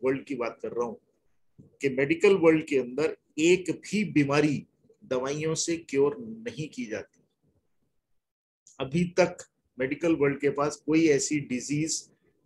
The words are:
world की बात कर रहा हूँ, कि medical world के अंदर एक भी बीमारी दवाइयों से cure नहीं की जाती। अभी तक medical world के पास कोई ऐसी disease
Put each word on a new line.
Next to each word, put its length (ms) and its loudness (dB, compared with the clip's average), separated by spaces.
world 200 0
की 100 -8
बात 280 -6
कर 100 -8
रहा 120 -2
हूँ, 160 -10
कि 280 -4
medical 480 4
world 300 4
के 120 0
अंदर 380 -2
एक 320 4
भी 340 -4
बीमारी 640 2
दवाइयों 500 -4
से 220 -4
cure 420 0
नहीं 500 -10
की 180 -10
जाती। 360 -10
अभी 240 -2
तक 320 0
medical 380 0
world 240 0
के 100 0
पास 260 -2
कोई 320 2
ऐसी 320 2
disease 680 -6